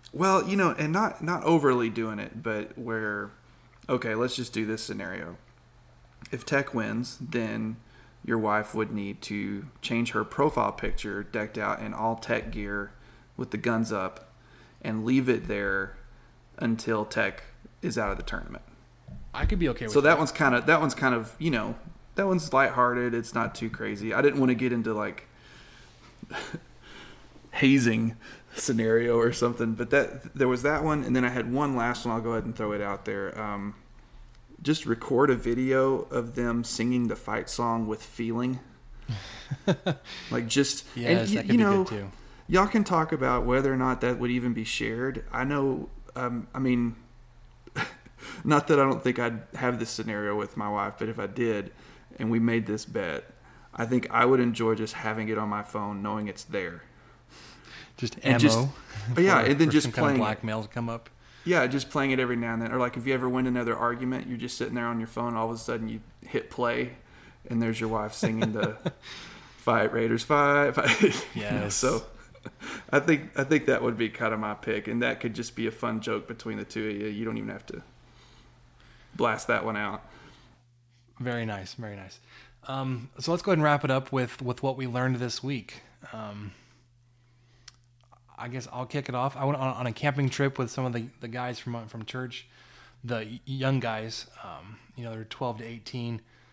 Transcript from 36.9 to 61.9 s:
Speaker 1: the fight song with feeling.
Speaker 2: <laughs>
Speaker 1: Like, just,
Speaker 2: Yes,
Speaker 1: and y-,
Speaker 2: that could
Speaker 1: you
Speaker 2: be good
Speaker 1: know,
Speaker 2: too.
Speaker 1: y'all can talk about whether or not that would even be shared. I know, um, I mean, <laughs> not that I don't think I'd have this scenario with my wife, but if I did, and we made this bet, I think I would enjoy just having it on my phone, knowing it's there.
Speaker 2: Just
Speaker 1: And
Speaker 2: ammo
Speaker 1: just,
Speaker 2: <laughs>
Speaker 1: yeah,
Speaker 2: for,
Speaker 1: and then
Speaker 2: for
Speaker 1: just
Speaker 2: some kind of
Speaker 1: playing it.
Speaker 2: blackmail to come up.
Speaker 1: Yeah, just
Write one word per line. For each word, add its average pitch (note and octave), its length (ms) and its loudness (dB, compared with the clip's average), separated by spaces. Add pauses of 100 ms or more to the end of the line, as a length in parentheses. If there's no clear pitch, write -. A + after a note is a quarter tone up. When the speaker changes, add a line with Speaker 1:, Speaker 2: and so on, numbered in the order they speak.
Speaker 1:
the G#2 80 -2
fight - 340 -4
song A#2 380 0
with G#2+ 160 -4
feeling. A#2+ 600 -2
Speaker 2:
<laughs> - 40 -20 (1600)
Speaker 1:
Like, A#2+ 160 -2
just, C3+ 360 2 (120)
Speaker 2:
Yes, A#2+ 120 -2
Speaker 1:
and E3 220 4
y-, G#3+ 60 2
Speaker 2:
that - 80 0
could - 80 0
Speaker 1:
you A#3+ 60 8
Speaker 2:
be - 0 -
good - 20 8
Speaker 1:
know, G3 240 6
Speaker 2:
too. G2+ 280 -6 (360)
Speaker 1:
y'all F#3 180 6
can G#3 180 4
talk D#3+ 280 2
about B2+ 340 2
whether C3+ 260 4
or C3 60 0
not B2+ 240 0
that B2 160 2
would B2 140 0
even B2 220 0
be A2 100 -4
shared. A#2+ 680 -4
I B2 120 -2
know, C#3 460 0 (260)
um, A#2+ 400 -4
I B2+ 40 -4
mean, A#2+ 360 2 (800)
<laughs> - 680 -10
not D3 240 4
that D3 120 6
I C#3 40 8
don't C3+ 200 2
think B2 160 0
I'd A#2 240 -2 (120)
have B2 220 0
this A#2 140 -4
scenario G#2 440 -4
with G#2 220 -6
my G#2+ 120 -4
wife, G#2 280 -2
but G#2+ 100 -4
if A2+ 120 -6
I G2+ 80 -4
did, G#2 440 -2 (460)
and A2+ 140 0
we A#2 80 4
made A#2 260 2
this G#2+ 180 -4
bet, E2+ 420 -4 (500)
I A#2 100 -2
think A#2+ 240 0
I A#2 160 6
would C3 140 8
enjoy A2+ 340 2
just A2 220 -2
having A2 340 -4
it G#2+ 80 -2
on G#2+ 120 -2
my G#2 120 -2
phone, G2+ 400 -6
knowing G#2 260 -4
it's - 180 -10
there. F2 360 -6 (1160)
Speaker 2:
Just - 260 -4
Speaker 1:
And - 20 -4
Speaker 2:
ammo B2+ 140 6
Speaker 1:
just, A2+ 180 8
Speaker 2:
<laughs> A#2+ 600 -2
Speaker 1:
yeah, F3+ 260 8
Speaker 2:
for, A#2+ 80 4
Speaker 1:
and C#3+ 80 4
then D#3+ 80 8
Speaker 2:
for C#3+ 60 4
Speaker 1:
just D3 100 6
Speaker 2:
some B2 80 0
kind B2+ 140 2
of C#3+ 40 4
Speaker 1:
playing C#3 60 4
it. A#2+ 80 4
Speaker 2:
blackmail A2 400 -2
to G2+ 40 -12
come A#2 220 -6
up. A#2 220 -10 (340)
Speaker 1:
Yeah, E3 220 6
just C3 240 -2